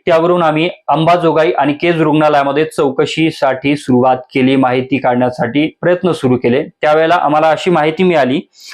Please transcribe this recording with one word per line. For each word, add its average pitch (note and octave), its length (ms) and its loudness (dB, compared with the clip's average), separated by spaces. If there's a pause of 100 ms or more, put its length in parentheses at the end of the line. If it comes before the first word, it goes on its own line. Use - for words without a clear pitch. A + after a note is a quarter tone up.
त्यावरून E3+ 380 2
आम्ही D#3 260 0 (180)
अंबाजोगाई D#3+ 640 2
आणि C#3+ 220 0
केज E3 280 -2
रुग्णालयामध्ये D3+ 640 2
चौकशीसाठी D3 1120 -2
सुरुवात B2+ 400 0
केली, C3+ 380 0
माहिती C3 420 0
काढण्यासाठी B2 680 -2 (140)
प्रयत्न F3 300 0
सुरू B2+ 260 0
केले. B2 260 0 (180)
त्यावेळेला D#3+ 340 2
आम्हाला D3+ 340 0
अशी D#3 200 -2
माहिती D#3+ 340 0
मिळाली D3+ 360 2 (340)